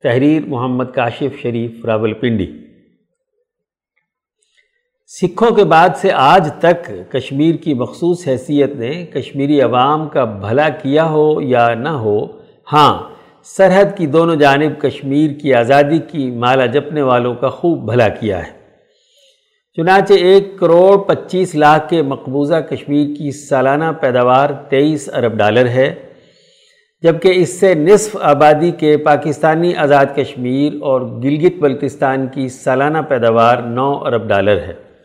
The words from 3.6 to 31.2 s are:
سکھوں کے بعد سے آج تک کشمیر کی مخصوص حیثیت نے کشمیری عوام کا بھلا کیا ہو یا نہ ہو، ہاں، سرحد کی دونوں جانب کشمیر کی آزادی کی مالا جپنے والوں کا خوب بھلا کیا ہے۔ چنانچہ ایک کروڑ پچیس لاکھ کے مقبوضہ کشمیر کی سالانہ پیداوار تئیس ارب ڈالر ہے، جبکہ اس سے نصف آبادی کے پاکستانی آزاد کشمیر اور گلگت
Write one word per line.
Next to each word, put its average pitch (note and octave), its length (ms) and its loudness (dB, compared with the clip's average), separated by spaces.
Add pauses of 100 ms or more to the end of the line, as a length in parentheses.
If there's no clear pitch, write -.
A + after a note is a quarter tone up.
سکھوں G#3+ 300 2
کے G#3 120 4
بعد E3+ 320 4
سے F#3+ 160 -2
آج D#3 380 4 (100)
تک E3+ 320 0 (200)
کشمیر C#3+ 440 -2
کی - 180 -6
مخصوص E3+ 540 -4
حیثیت C#3 480 -2
نے D3 380 -8
کشمیری C#3+ 480 -2
عوام C3 480 0
کا C#3+ 140 -2
بھلا A2+ 460 -2
کیا D3 400 -2
ہو D3+ 320 0
یا A#2+ 320 2
نہ A#2+ 160 -6
ہو، A2+ 360 -2 (480)
ہاں، C3+ 260 4 (440)
سرحد G3 540 2
کی F3 80 -4
دونوں E3 300 0
جانب C#3+ 460 2
کشمیر C#3+ 500 -2
کی C3+ 220 -2
آزادی C#3 440 2
کی C3+ 340 -6
مالا B2 340 0
جپنے C#3+ 360 -4
والوں B2 340 0
کا C3 140 -4
خوب D3 420 -4
بھلا A2+ 160 2
کیا G2 320 -4
ہے۔ E2+ 120 -14 (1200)
چنانچہ F#3+ 380 2
ایک G3 460 4
کروڑ F3+ 380 6
پچیس F3+ 580 -2
لاکھ D3+ 340 4
کے E3 120 0
مقبوضہ C#3+ 540 -4
کشمیر D3 520 -2 (100)
کی D3 140 -8
سالانہ C#3 600 0 (100)
پیداوار B2+ 480 2 (200)
تئیس C#3+ 440 0
ارب A#2 240 -2
ڈالر G#2+ 300 2
ہے، C3 280 0 (1080)
جبکہ E3+ 340 2
اس F3+ 240 -2
سے F#3+ 140 4
نصف E3+ 480 2
آبادی D3+ 500 4
کے D3+ 260 0
پاکستانی D#3 760 0
آزاد C#3+ 300 2 (100)
کشمیر C3+ 680 -4
اور C3+ 200 -2
گلگت C#3+ 580 -2